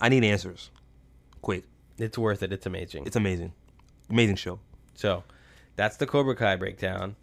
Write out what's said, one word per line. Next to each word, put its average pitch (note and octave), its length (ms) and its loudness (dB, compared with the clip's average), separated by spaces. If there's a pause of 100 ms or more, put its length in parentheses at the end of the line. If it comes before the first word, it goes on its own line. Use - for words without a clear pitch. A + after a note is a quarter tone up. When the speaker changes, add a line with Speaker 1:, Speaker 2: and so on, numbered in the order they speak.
Speaker 1:
I A2+ 80 4
need C3 160 6
answers. F#2+ 460 0 (680)
Quick. F#2 220 -2 (340)
Speaker 2:
It's A2+ 200 -6
worth G#2+ 260 0
it. F#2+ 80 -4
It's G2 140 -8
amazing. F2+ 400 -8
Speaker 1:
It's G#2 100 -8
amazing. F2+ 380 0 (560)
Amazing A2 260 4
show. F#2 240 -8 (360)
Speaker 2:
So, F2+ 280 -2 (520)
that's G#2+ 220 -2
the C#3+ 80 0
Cobra C3+ 300 2
Kai G2+ 220 2
breakdown. F#2+ 640 -6